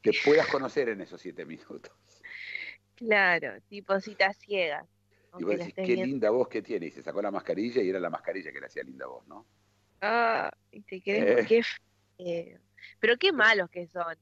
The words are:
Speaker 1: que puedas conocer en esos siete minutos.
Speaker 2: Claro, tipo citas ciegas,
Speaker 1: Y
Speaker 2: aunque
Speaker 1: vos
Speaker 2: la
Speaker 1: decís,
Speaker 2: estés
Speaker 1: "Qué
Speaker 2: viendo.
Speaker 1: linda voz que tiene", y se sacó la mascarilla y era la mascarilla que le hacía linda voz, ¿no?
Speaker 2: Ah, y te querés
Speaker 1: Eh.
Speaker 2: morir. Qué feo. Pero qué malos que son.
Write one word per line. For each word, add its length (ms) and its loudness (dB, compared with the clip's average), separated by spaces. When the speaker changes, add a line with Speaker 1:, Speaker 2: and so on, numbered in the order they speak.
Speaker 1:
que 80 4
puedas 240 6
conocer 420 -2
en 120 -6
esos 180 -14
siete 260 -12
minutos. 460 -16
Speaker 2:
Claro, 720 2
tipo 300 -2
citas 380 -2
ciegas, 480 -4
Speaker 1:
Y 460 -20
Speaker 2:
aunque 140 -10
Speaker 1:
vos 80 0
Speaker 2:
la 60 0
Speaker 1:
decís, 100 -8
Speaker 2:
estés 160 -6
Speaker 1:
"Qué 80 2
Speaker 2:
viendo. 180 0
Speaker 1:
linda 200 0
voz 180 2
que 120 -4
tiene", 260 -6
y 40 -10
se 100 -18
sacó 200 -6
la 100 -2
mascarilla 500 -2
y 80 0
era 100 -2
la 100 -2
mascarilla 420 0
que 80 -12
le 80 -12
hacía 160 -8
linda 240 -12
voz, 200 -14
¿no? 180 -20
Speaker 2:
Ah, 500 0
y 100 -20
te 200 -16
querés 220 0
Speaker 1:
Eh. 80 4
Speaker 2:
morir. 160 4
Qué 160 6
feo. 960 -10
Pero 180 4
qué 140 4
malos 380 4
que 180 -10
son. 340 -8